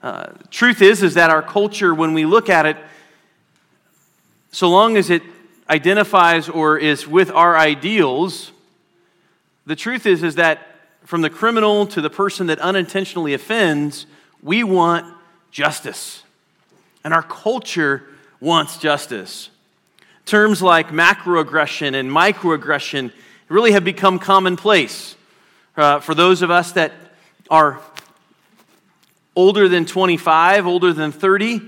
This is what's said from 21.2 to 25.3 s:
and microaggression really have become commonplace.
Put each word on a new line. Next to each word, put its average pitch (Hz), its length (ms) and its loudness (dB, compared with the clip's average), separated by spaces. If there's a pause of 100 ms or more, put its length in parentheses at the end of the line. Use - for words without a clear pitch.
and 135 160 -6
microaggression 147 1000 -2 (360)
really 214 220 2
have 196 140 4
become 185 340 0
commonplace. 185 960 0 (640)